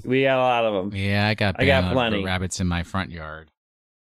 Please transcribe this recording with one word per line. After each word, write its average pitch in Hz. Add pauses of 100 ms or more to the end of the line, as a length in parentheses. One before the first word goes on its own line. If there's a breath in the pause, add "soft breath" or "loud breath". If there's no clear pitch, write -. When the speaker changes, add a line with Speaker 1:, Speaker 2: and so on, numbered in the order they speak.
Speaker 1:
We 127
got 135
a 127
lot 123
of 110 (100)
'em. 104
Speaker 2:
Yeah, 101
I 107
got 104
Speaker 1:
I -
got 135
Speaker 2:
ban- 90
Speaker 1:
plenty. 113
Speaker 2:
rabbits 92
in 95
my 87
front 95
yard. 80 (520)